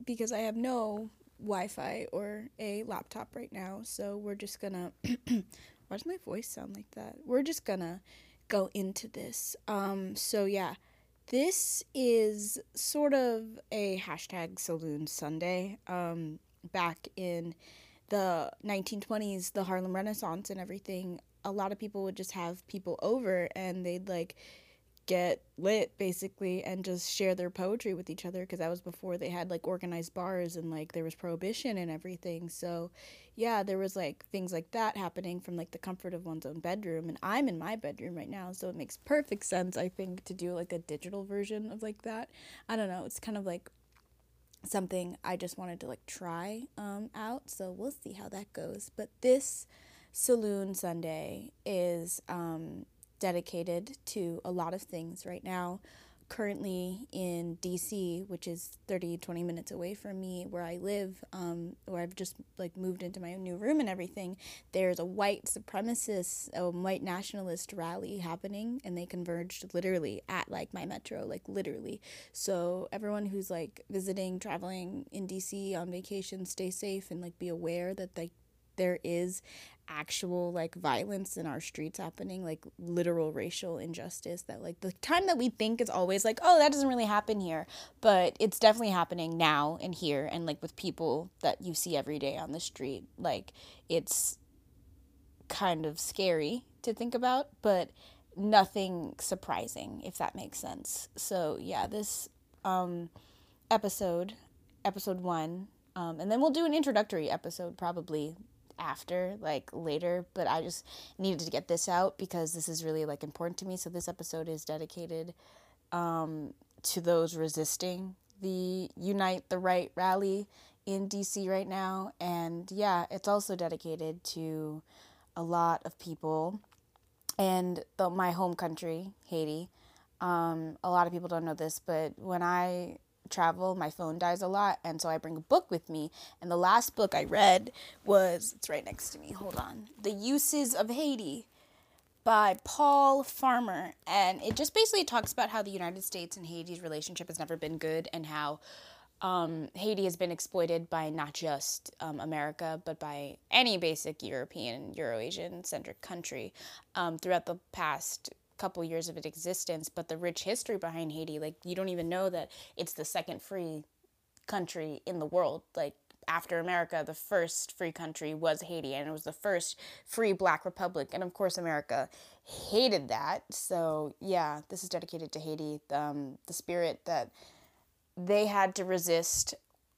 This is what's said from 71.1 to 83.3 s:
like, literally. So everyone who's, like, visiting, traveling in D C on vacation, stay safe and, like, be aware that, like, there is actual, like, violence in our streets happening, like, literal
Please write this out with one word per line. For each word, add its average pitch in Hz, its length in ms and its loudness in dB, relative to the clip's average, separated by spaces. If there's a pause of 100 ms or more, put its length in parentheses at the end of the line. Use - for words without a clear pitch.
like, - 240 -8
literally. 196 520 -6 (320)
So 180 580 -2
everyone 208 360 -4
who's, 196 240 -4
like, 165 380 -6
visiting, 190 520 -2
traveling 185 720 -6
in 190 160 -6
D 185 100 -4
C 196 380 -4
on 175 160 -4
vacation, 190 520 -6
stay 185 260 -4
safe 190 420 -6
and, 175 80 -6
like, 175 180 -12
be 180 100 -4
aware 175 460 -2
that, 190 220 -8
like, 170 160 -6 (440)
there 180 280 4
is 175 380 0 (440)
actual, 175 640 -2
like, 165 240 -2
violence 180 600 0
in 165 80 -4
our 151 160 -4
streets - 380 -6
happening, 185 440 -8
like, 160 220 -6 (140)
literal 170 540 2